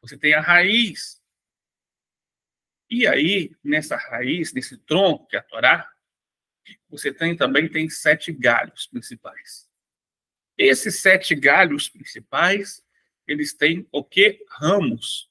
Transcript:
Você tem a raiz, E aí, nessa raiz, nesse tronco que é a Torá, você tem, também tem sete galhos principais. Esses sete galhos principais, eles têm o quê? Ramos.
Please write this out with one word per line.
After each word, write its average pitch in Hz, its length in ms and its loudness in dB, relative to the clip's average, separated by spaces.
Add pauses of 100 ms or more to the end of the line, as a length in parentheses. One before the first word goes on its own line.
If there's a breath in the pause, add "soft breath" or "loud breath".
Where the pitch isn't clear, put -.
Você 143 160 -20
tem 151 160 2
a 151 60 2
raiz, 180 760 0 (1700)
E 233 180 0
aí, 165 480 0 (100)
nessa 147 320 -2
raiz, 127 560 -6
nesse 127 260 -10
tronco 175 480 0
que - 100 -6
é - 40 -2
a - 20 -20
Torá, - 500 0 (960 loud breath)
você 143 240 -6
tem, 165 240 -2
também 143 320 0
tem 160 220 -4
sete 156 420 -2
galhos 120 540 -2
principais. - 840 -16 (880)
Esses - 440 2
sete 190 340 2
galhos 151 540 2
principais, 180 960 -4 (420)
eles 147 260 -6
têm 165 400 0
o 143 120 -4
quê? 202 440 2
Ramos. 151 840 -2